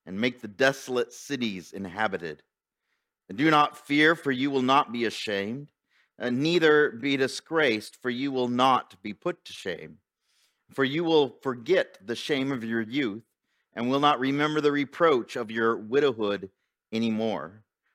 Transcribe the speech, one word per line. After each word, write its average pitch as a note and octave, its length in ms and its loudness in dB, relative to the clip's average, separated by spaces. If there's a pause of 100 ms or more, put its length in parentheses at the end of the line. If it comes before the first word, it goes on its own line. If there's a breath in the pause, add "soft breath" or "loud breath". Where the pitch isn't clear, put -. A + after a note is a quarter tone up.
and F#2 120 -8
make B2 220 -2
the A2 60 -12
desolate B2+ 640 0
cities A2+ 580 -6
inhabited. F#2 720 -6 (880)
And F#2+ 80 -12
do D#3 140 4
not D3 260 4
fear, D#3 380 4
for C#3+ 160 -2
you C3 180 -2
will C3+ 140 0
not C3+ 280 4
be A#2 140 -2
ashamed, G#2+ 640 -4 (460)
and B2 240 -2
neither D3+ 500 4
be C3+ 240 -4
disgraced, C3 840 -2
for B2+ 80 -4
you C3 220 -4
will B2+ 180 0
not B2 540 2
be G#2+ 100 -8
put - 320 -8
to - 80 -18
shame. E2+ 460 -10 (720)
For C3+ 100 -2
you D3 200 -2
will D3+ 400 2
forget C3 600 0
the A2+ 120 -6
shame C3+ 360 -2
of A#2+ 120 -6
your A2+ 180 -2
youth, A2+ 420 -4 (500)
and A#2+ 180 -2
will C#3 80 2
not D3 200 4
remember D3 400 0
the D3 120 4
reproach C#3+ 640 0
of A2+ 160 -6
your A2+ 260 2
widowhood G#2+ 720 -2 (420)
anymore. A2 720 -4 (320)